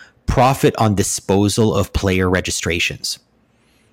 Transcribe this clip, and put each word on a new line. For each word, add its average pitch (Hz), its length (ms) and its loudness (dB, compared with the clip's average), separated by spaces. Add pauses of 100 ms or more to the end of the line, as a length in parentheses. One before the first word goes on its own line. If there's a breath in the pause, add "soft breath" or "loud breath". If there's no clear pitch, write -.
(280 loud breath)
profit 135 500 2
on 107 180 2
disposal 101 800 0
of 98 160 -2
player 92 380 0
registrations. - 920 -4 (720 soft breath)